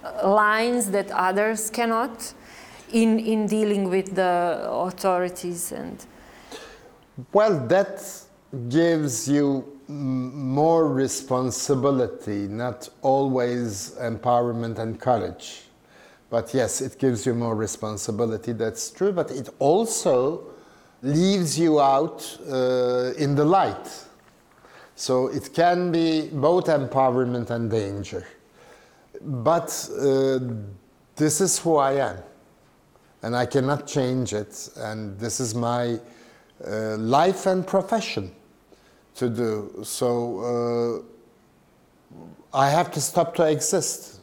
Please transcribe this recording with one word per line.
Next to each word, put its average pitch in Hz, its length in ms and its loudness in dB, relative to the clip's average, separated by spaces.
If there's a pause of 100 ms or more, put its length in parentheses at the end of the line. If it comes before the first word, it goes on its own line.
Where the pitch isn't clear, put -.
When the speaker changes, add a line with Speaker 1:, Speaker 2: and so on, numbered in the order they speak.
Speaker 1:
uh, - 260 -2
lines 214 640 4
that 196 180 0
others 214 600 0
cannot 226 600 -4 (600)
in, 226 260 4
in 220 280 0
dealing 202 420 2
with 190 240 0
the 175 560 2
authorities 180 1000 -2
and - 340 -10 (1300)
Speaker 2:
Well, 196 340 4
that 190 360 2 (680)
gives 151 580 2
you 139 380 2 (240)
m-, 131 640 -4
more 160 340 4
responsibility, 127 1600 0
not 113 400 -6 (140)
always 123 1000 0
empowerment 117 760 0
and 113 220 -6
courage. 98 640 -2 (680)
But - 240 -2
yes, 123 280 0
it 135 180 -8
gives 123 260 2
you 123 80 2
more 117 220 -2
responsibility, 107 960 -4
that's 110 400 -4
true, 196 220 0
but 165 180 -2
it 131 160 -8 (120)
also 156 840 2 (580)
leaves 160 560 2
you 156 220 6
out, 139 580 2 (120)
uh, 127 680 2
in 143 180 2
the 147 100 4
light. 156 420 2 (1080)
So 127 320 0
it - 260 -6
can 175 380 2
be 160 420 0
both 165 320 4
empowerment 127 840 2
and 117 200 -2
danger. 101 540 -4 (960)
But, 147 760 -2
uh, 135 420 2 (760)
this 151 240 2
is 190 200 0
who 165 180 2
I 135 160 4
am, 117 240 0 (1040)
and 117 140 -4
I 123 100 2
cannot 139 420 0
change 127 460 0
it, - 420 -6
and 107 440 -10
this 113 200 -6
is 117 140 -2
my, 120 460 -2 (640)
uh, 110 320 -4
life 147 480 2
and 185 200 2
profession 190 680 -2 (840)
to 123 140 -2
do. 107 540 -4
So, 120 1200 -2 (1080)
uh, - 440 -10
I 139 120 4
have 165 220 2
to - 80 -4
stop - 360 0
to 175 100 4
exist. - 760 -2